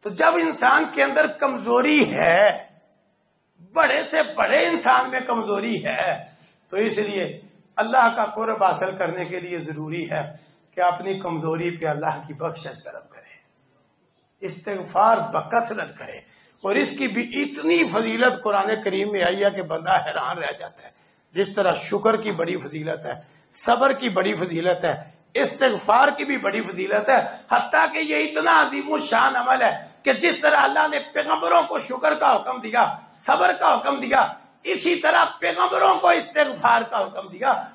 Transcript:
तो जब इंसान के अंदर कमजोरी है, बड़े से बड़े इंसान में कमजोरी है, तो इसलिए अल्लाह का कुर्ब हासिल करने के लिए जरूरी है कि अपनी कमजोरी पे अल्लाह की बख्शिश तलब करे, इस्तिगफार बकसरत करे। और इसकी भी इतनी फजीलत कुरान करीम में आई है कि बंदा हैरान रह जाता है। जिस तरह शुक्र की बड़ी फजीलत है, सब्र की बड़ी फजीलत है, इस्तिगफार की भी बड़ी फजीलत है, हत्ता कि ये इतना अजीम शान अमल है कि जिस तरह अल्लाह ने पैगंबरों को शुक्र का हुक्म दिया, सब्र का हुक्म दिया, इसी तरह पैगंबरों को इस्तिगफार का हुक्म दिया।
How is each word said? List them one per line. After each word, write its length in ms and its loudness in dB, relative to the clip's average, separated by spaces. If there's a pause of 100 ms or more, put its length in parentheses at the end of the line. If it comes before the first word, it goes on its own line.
तो 60 -6
जब 280 4
इंसान 480 2
के 160 -2
अंदर 260 2
कमजोरी 760 2
है, 680 4 (1040)
बड़े 280 2
से 200 0
बड़े 420 2
इंसान 440 2
में 160 -4
कमजोरी 600 -2
है, 520 -4 (340)
तो 60 -4
इसलिए 720 -4 (280)
अल्लाह 320 4
का 160 -2
कुर्ब 380 -4
हासिल 280 0
करने 340 -4
के 140 -10
लिए 200 -8
जरूरी 460 -8
है 340 -8 (360)
कि 60 -2
अपनी 380 -2
कमजोरी 500 -4
पे 160 -10
अल्लाह 320 -4
की 160 -16
बख्शिश 520 -10
तलब 280 -18
करे, 260 -20 (1040)
इस्तिगफार 760 0
बकसरत 800 -4
करे। 260 -16 (400)
और 120 0
इसकी 300 -2
भी 140 -4 (200)
इतनी 420 0
फजीलत 600 0
कुरान 320 0
करीम 380 -4
में 100 0
आई 120 2
है 160 2
कि 100 -8
बंदा 320 -2
हैरान 440 -2
रह 220 -6
जाता 260 -18
है। 80 -20 (420)
जिस 200 -2
तरह 160 2
शुक्र 460 0
की 140 -4
बड़ी 260 -4
फजीलत 480 -8
है, 220 -10 (240)
सब्र 420 2
की 160 -2
बड़ी 260 0
फजीलत 500 -2
है, 300 -4 (200)
इस्तिगफार 760 4
की 140 -6
भी 120 -2
बड़ी 240 -2
फजीलत 480 -4
है, 440 2
हत्ता 320 2
कि 140 -4
ये 200 -2
इतना 320 0
अजीम 480 2
शान 340 2
अमल 300 2
है 420 -2
कि 80 4
जिस 300 0
तरह 180 6
अल्लाह 260 2
ने 120 -2
पैगंबरों 640 0
को 160 -4
शुक्र 360 -2
का 120 2
हुक्म 340 0
दिया, 500 0
सब्र 420 2
का 140 0
हुक्म 340 0
दिया, 400 0 (240)
इसी 300 0
तरह 280 2
पैगंबरों 720 2
को 160 4
इस्तिगफार 720 2
का 140 -6
हुक्म 320 -6
दिया। 240 -2 (220)